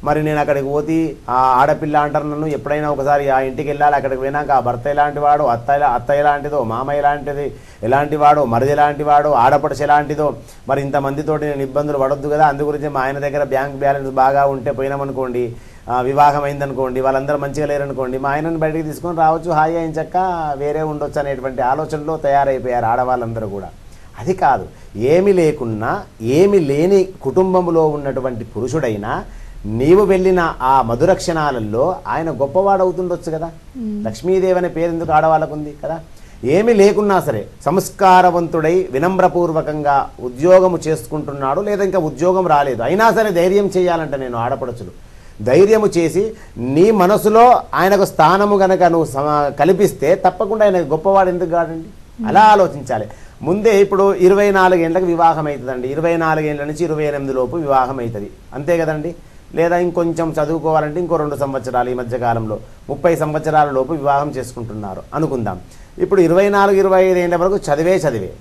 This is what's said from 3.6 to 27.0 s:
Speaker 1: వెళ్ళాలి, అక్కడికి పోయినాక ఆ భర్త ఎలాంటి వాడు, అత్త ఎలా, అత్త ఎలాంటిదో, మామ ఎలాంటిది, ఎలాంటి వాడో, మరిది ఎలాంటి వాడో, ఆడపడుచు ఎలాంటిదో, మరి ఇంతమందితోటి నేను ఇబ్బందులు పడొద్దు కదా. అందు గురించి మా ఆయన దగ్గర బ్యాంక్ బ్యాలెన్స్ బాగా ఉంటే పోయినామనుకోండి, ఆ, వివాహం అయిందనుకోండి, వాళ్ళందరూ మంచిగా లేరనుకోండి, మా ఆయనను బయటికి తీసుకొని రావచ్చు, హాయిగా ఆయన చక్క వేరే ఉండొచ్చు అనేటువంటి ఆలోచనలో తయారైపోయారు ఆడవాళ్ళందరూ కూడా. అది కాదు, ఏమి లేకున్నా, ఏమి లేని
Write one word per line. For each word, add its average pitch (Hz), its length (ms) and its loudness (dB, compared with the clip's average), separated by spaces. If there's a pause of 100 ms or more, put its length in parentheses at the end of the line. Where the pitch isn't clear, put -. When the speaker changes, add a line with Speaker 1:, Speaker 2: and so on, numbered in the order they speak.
Speaker 1:
వెళ్ళాలి, 147 260 2
అక్కడికి 131 240 -2
పోయినాక 139 320 -4
ఆ 135 80 4
భర్త 120 280 -4
ఎలాంటి 147 320 0
వాడు, 147 240 2
అత్త 120 260 -2
ఎలా, 143 180 2
అత్త 123 240 -2
ఎలాంటిదో, 143 520 0
మామ 120 280 -4
ఎలాంటిది, 143 640 -2 (280)
ఎలాంటి 147 320 0
వాడో, 147 300 4
మరిది 120 260 0
ఎలాంటి 147 320 0
వాడో, 147 280 2
ఆడపడుచు 143 520 2
ఎలాంటిదో, 147 500 0 (360)
మరి 139 120 0
ఇంతమందితోటి 143 640 -4
నేను 143 160 -4
ఇబ్బందులు 143 360 -4
పడొద్దు 135 300 -2
కదా. 151 200 2
అందు 143 160 0
గురించి 147 260 -4
మా 143 120 -4
ఆయన 139 180 -4
దగ్గర 143 240 -2
బ్యాంక్ 135 320 -4
బ్యాలెన్స్ 139 360 -2
బాగా 135 340 2
ఉంటే 135 260 -2
పోయినామనుకోండి, 131 840 -4 (340)
ఆ, 127 120 0
వివాహం 143 420 2
అయిందనుకోండి, 135 580 -4
వాళ్ళందరూ 135 360 -2
మంచిగా 143 280 -4
లేరనుకోండి, 135 520 -4
మా 139 120 -4
ఆయనను 156 280 -4
బయటికి 160 260 -4
తీసుకొని 160 340 -8
రావచ్చు, 160 340 0
హాయిగా 160 280 0
ఆయన 165 100 -4
చక్క 156 280 -6 (400)
వేరే 147 240 -4
ఉండొచ్చు 151 380 -6
అనేటువంటి 135 420 -6
ఆలోచనలో 151 560 -2
తయారైపోయారు 135 680 0
ఆడవాళ్ళందరూ 117 640 -2
కూడా. 95 220 -10 (500)
అది 143 140 -4
కాదు, 131 340 0 (280)
ఏమి 170 380 2
లేకున్నా, 143 680 -2 (180)
ఏమి 180 380 4
లేని 175 480 2 (140)